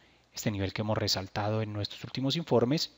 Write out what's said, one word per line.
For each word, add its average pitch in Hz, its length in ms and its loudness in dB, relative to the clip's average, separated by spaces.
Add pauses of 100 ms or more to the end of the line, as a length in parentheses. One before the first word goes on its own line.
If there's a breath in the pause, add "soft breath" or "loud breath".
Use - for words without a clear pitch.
(320 soft breath)
este - 180 -2
nivel 98 220 0
que - 80 -2
hemos 107 160 0
resaltado 104 640 0
en 107 140 -4
nuestros - 280 -6
últimos 131 320 -2
informes, 139 640 2